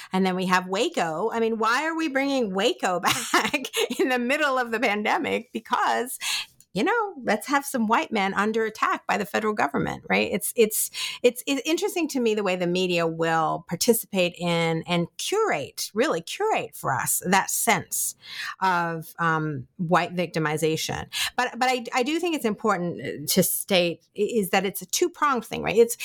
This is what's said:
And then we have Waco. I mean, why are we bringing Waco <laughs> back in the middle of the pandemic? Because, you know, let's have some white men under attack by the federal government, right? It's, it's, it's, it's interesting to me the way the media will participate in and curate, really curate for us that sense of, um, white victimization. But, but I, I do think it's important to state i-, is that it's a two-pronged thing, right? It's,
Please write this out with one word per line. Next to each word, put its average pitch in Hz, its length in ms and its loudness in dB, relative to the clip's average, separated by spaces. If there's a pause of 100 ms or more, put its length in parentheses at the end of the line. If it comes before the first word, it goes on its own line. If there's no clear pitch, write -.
(120)
And 190 140 2
then 185 100 2
we 185 120 0
have 185 200 2
Waco. 190 640 0
I 226 80 -2
mean, 226 200 0
why 233 260 2
are 330 100 -2
we 320 120 0
bringing 269 460 0
Waco 196 460 0
<laughs> - 340 -2
back 262 320 2 (340)
in 311 100 2
the 254 80 2
middle 269 400 2
of 240 140 -2
the 220 80 0
pandemic? 214 720 0
Because, 240 640 0 (580)
you 190 80 0
know, 415 300 0 (100)
let's 214 240 0
have 277 180 0
some 226 220 -2
white 247 240 2
men 196 220 0
under 220 320 0
attack 262 420 -2
by 185 100 2
the 202 80 -4
federal 214 280 0
government, - 560 -2
right? 208 200 2
It's, - 280 -4
it's, - 340 4 (320)
it's, 240 240 2
it's 277 180 0
interesting 330 440 0
to 269 100 -2
me 226 160 2
the 208 80 0
way 185 140 2
the 180 100 0
media 175 400 2
will 160 600 0
participate 180 680 0
in 165 480 0
and 170 220 0 (100)
curate, 349 760 -2
really 220 260 0
curate 285 560 -2
for 139 180 -2
us - 320 -2
that 190 240 2
sense - 640 -2 (440)
of, 175 600 -2
um, 156 480 0 (100)
white 170 400 2
victimization. 160 880 0 (320)
But, 247 200 -2
but 254 120 2
I, 247 240 0
I 247 100 2
do 302 160 -2
think 339 160 0
it's 294 80 -2
important 175 840 -2
to - 120 4
state 175 600 0 (160)
i-, 190 40 0
is 208 280 0
that 196 160 2
it's 196 160 -6
a 190 40 -12
two-pronged 294 600 0
thing, 156 180 -6
right? 175 140 -2
It's, 233 280 6